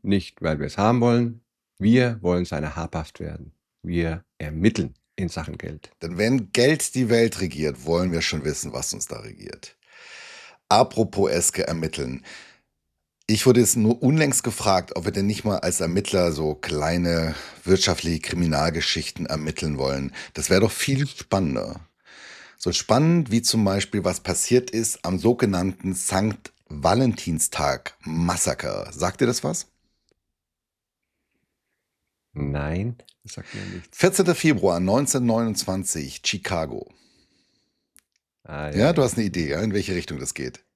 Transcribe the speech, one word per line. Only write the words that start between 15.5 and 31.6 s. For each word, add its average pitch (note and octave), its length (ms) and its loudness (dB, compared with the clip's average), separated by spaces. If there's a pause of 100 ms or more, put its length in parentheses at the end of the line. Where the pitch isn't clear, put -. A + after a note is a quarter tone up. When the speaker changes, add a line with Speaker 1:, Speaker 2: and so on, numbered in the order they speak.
Speaker 2:
als - 200 -2
Ermittler F2 540 0
so D2+ 220 -2
kleine D#2+ 800 -2 (280)
wirtschaftliche E2+ 560 0
Kriminalgeschichten D#2+ 1080 -2
ermitteln D2+ 500 -4
wollen. C#2 360 -4 (200)
Das - 160 -6
wäre F#2+ 120 6
doch G#2 100 4
viel C#3 360 -2
spannender. D2 720 -4 (760)
So F2+ 160 -4
spannend D3+ 580 4
wie A#2 100 2
zum A2+ 220 2
Beispiel, G2 400 0
was F2+ 160 0
passiert B2 520 0
ist - 340 -4
am F#2 120 -2
sogenannten F#2+ 800 0
Sankt G#2 560 -2 (160)
Valentinstag-Massaker. D#2+ 2250 -2
Sagt F2 300 -2
dir B2 60 4
das A#2 160 -2
was? D#3 240 -4 (2750)